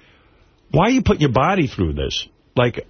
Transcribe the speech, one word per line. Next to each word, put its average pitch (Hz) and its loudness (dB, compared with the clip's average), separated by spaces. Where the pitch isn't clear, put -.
why 185 2
are - 2
you 262 2
putting 170 2
your 139 2
body 135 0
through 82 -4
this?" 69 -6
Like, 123 0